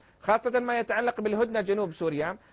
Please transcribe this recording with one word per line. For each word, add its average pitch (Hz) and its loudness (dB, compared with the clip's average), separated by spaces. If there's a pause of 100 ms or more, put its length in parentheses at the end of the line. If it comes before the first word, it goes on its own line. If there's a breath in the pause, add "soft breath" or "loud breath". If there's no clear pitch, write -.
(220 soft breath)
خاصة 233 2
ما 240 0
يتعلق 226 0
بالهدنة 220 0
جنوب 196 0
سوريا. 160 -2 (160 soft breath)